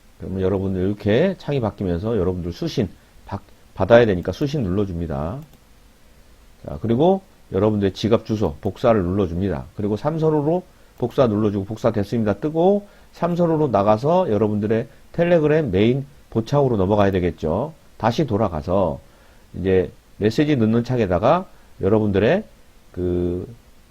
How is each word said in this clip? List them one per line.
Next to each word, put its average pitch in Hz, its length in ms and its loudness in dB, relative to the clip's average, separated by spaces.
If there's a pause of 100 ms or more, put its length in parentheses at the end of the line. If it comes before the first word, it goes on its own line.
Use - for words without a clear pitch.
(180)
그러면 92 240 -6
여러분들 95 400 0
이렇게 107 560 0
창이 143 220 -4
바뀌면서 104 580 -4
여러분들 87 340 -2
수신 139 360 -4 (380)
받-, - 140 -10 (340)
받아야 117 320 6
되니까 90 260 -2
수신 147 300 -4
눌러줍니다. 87 800 -4 (1200)
자, 71 180 -12
그리고 156 400 2 (300)
여러분들의 101 420 0
지갑 110 320 0
주소 104 340 -2
복사를 110 420 0
눌러줍니다. 87 600 -2 (120)
그리고 104 200 -4
삼 156 220 -4
선으로 156 440 0 (360)
복사 123 280 0
눌러주고 104 380 0
복사 110 260 -2
됐습니다. 107 440 -2
뜨고 180 520 0 (260)
삼 175 220 -4
선으로 165 340 2
나가서 117 600 2
여러분들의 107 560 0 (260)
텔레그램 160 580 2
메인 120 340 2 (240)
보창으로 123 480 0
넘어가야 98 340 2
되겠죠. 90 640 -2 (240)
다시 120 300 0
돌아가서 90 760 -2 (580)
이제 92 320 2 (280)
메시지 147 380 2
넣는 113 280 2
창에다가 120 640 0 (340)
여러분들의 107 640 2 (480)
그 90 600 -4 (380)